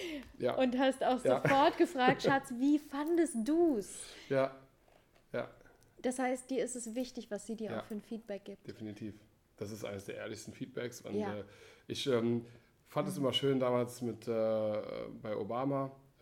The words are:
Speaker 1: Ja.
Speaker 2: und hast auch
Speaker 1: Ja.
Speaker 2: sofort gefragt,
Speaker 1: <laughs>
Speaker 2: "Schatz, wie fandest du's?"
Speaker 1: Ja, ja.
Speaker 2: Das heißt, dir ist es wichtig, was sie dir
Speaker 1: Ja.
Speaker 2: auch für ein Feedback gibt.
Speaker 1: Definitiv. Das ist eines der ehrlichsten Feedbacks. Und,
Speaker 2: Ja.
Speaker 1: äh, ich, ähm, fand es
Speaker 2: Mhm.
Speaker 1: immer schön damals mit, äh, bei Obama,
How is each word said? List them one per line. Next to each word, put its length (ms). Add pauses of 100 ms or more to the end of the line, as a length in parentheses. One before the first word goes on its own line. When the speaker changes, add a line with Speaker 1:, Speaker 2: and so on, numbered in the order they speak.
(380)
Speaker 1:
Ja. 160
Speaker 2:
und 240
hast 240
auch 220
Speaker 1:
Ja. 180
Speaker 2:
sofort 340
gefragt, 460
Speaker 1:
<laughs> 0
Speaker 2:
"Schatz, 360
wie 200
fandest 580 (120)
du's?" 400 (400)
Speaker 1:
Ja, 260 (800)
ja. 160 (540)
Speaker 2:
Das 180
heißt, 300
dir 120
ist 140
es 180
wichtig, 360
was 160
sie 100
dir 160
Speaker 1:
Ja. 80
Speaker 2:
auch 40
für 100
ein 80
Feedback 420
gibt. 240
Speaker 1:
Definitiv. 460 (420)
Das 160
ist 120
eines 200
der 120
ehrlichsten 360
Feedbacks. 480
Und, 140
Speaker 2:
Ja. 200
Speaker 1:
äh, 100 (440)
ich, 180
ähm, 380 (420)
fand 220
es 80
Speaker 2:
Mhm. 60
Speaker 1:
immer 100
schön 260
damals 440
mit, 260
äh, 540 (400)
bei 140
Obama, 540 (320)